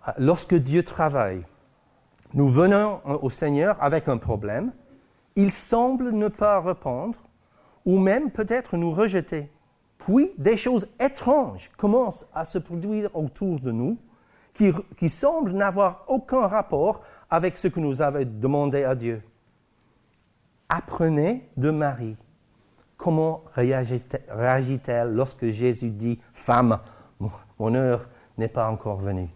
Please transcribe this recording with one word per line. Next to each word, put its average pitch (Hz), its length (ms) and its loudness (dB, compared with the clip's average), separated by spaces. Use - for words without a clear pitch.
Euh, 117 100 -6
lorsque 165 380 2
Dieu 151 280 2
travaille, 117 600 -2
nous 139 160 4
venons 196 520 4
au 135 80 -2
Seigneur 156 540 0
avec 147 240 0
un 131 100 0
problème, 113 540 -4
il 196 160 4
semble 247 600 0
ne 214 180 0
pas 208 320 2
répondre, 165 580 -6
ou 185 140 4
même 208 320 2
peut-être 226 460 -2
nous 170 140 0
rejeter. 165 600 -2
Puis, 277 400 2
des 196 200 2
choses 240 300 0
étranges 247 760 0
commencent 226 560 0
à 160 120 -6
se - 120 -6
produire 202 560 -4
autour 160 460 -4
de 131 120 -4
nous, 127 260 -2
qui, 208 180 4
qui 165 140 0
semblent 294 420 0
n'avoir 196 560 0
aucun 254 400 0
rapport 190 540 0
avec 170 280 0
ce - 100 -2
que 170 140 -2
nous 139 200 -2
avons 143 240 0
demandé 139 600 0
à 131 100 0
Dieu. 117 260 -4
Apprenez 165 800 0
de 131 120 2
Marie. 135 480 -4
Comment 160 460 0
réagit-elle, 127 760 -2
réagit-elle 120 840 -2
lorsque 123 360 -2
Jésus 117 400 -2
dit, « 113 300 -4
Femme, 117 460 2
mon, 101 100 -4
mon 113 160 0
heure 127 340 0
n'est 113 100 -2
pas 110 220 -2
encore 107 280 -6
venue ? » 95 380 -4